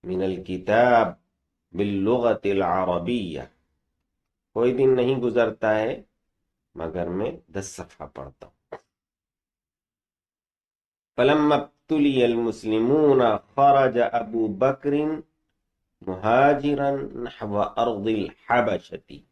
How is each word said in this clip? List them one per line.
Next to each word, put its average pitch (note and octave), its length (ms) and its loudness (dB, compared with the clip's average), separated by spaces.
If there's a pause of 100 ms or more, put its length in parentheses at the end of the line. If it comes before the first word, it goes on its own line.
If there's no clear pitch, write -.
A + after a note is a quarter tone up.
من F#2 200 -6
الکتاب G#2 840 2 (640)
باللغت G#2 720 0
العربیہ، F#2 960 -2 (1120)
کوئی A#2+ 220 2
دن C3 200 4
نہیں B2 180 2
گزرتا A2+ 640 0
ہے A2+ 240 -4 (720)
مگر E2+ 340 -6
میں A2+ 440 -8
دس G2 140 -8
صفحہ - 400 -16
پڑھتا - 400 -18
ہوں۔ - 280 -20 (2500)
فلما D3 380 4
ابتلی C#3+ 720 0
المسلمون A#2 960 2 (340)
خرج C#3 440 4 (140)
ابو A2+ 360 -2
بکر C3+ 440 -2 (1120)
مہاجرا C#3 840 0 (240)
نحو A2+ 460 -6
ارض A2+ 460 -2
الحبشتی G#2+ 1120 -4 (120)